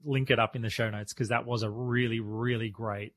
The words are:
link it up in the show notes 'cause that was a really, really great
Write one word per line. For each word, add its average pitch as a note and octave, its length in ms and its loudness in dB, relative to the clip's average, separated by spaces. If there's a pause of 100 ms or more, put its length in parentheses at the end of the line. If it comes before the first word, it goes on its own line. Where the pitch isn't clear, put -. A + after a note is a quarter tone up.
link C3+ 260 2
it A#2+ 80 6
up A2+ 160 4
in A#2+ 80 -4
the A2 80 -2
show A2+ 180 0
notes G#2 240 -6
'cause A2 180 -2
that A#2 160 2
was A#2+ 180 0
a G#2+ 40 0
really, A#2+ 520 0
really A2+ 500 -2
great G#2 460 -6